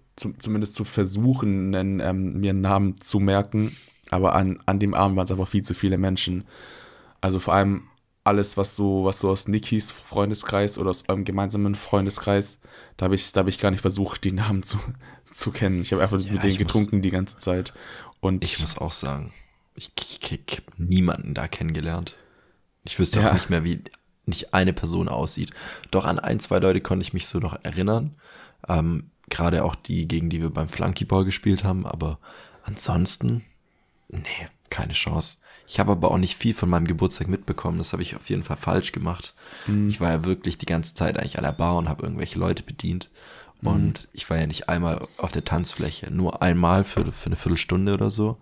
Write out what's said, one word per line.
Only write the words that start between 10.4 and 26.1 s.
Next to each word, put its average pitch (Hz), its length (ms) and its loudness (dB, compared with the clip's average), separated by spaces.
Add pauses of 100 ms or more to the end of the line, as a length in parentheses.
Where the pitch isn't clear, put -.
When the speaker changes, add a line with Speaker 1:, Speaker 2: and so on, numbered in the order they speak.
Speaker 1:
oder 92 120 0
aus - 180 -4
eurem 98 160 0
gemeinsamen 101 500 0
Freundeskreis, 101 840 0 (360)
da 95 100 0
hab 95 60 2
ich, - 200 2
da 98 80 2
hab 92 80 2
ich 95 100 -2
gar 101 120 2
nicht 92 120 0
versucht, 98 420 0
die 95 80 2
Namen 98 300 0
zu, 104 160 0 (260)
<laughs> - 260 -20
zu - 220 0
kennen. 95 300 0
Ich - 100 -4
hab 95 80 2
einfach 98 180 2
Speaker 2:
Ja, 95 100 -4
Speaker 1:
mit 101 160 -2
denen 98 80 4
Speaker 2:
ich 98 100 0
muss 104 260 2
Speaker 1:
getrunken 98 140 2
die 95 80 2
ganze 92 280 -2
Zeit. 90 360 -2 (460)
Und 92 220 0
Speaker 2:
Ich - 160 0
muss 78 200 -4
auch 78 140 -4
sagen, 69 400 -4 (420)
ich, - 220 -16
ich, - 360 -8 (140)
ich - 120 -8
hab - 200 -18
niemanden 87 560 2
da 58 140 -6
kennengelernt. 82 680 -4 (680)
Ich - 140 -10
wüsste 101 220 4
auch 104 40 4
Speaker 1:
Ja. - 80 6
Speaker 2:
nicht - 180 2
mehr, 82 140 2
wie 85 180 -2 (440)
nicht - 280 -4
eine 92 180 4
Person 85 360 -2
aussieht. 80 440 -2 (380)
Doch 95 160 2
an - 120 0